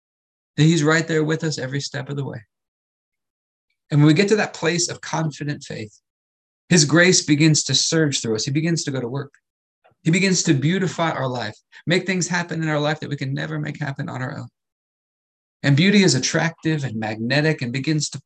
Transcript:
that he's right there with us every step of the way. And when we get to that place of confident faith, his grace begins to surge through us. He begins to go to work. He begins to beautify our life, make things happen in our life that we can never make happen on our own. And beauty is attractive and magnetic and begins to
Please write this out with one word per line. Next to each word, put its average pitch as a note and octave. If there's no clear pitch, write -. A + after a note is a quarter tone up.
that D3
he's D#3+
right D#3+
there D#3
with D#3+
us D#3
every C3+
step C3
of C#3+
the C#3
way. A#2
And D3
when D3
we D#3
get G3
to G#3+
that G3
place E3
of -
confident D3
faith, A2
his E3
grace F3
begins D3+
to C3
surge D3+
through A2+
us. G#2+
He C#3
begins D#3+
to C#3+
go C3
to A#2+
work. C3
He D#3+
begins F#3
to E3
beautify E3
our C3+
life, A#2+
make F3
things F#3
happen E3+
in D#3+
our D3+
life D3+
that C#3+
we C#3+
can C3+
never D3+
make D3
happen C#3
on B2+
our B2+
own. A#2+
And C#3
beauty G3
is D#3+
attractive D#3
and A2
magnetic B2
and A#2+
begins D3
to C3+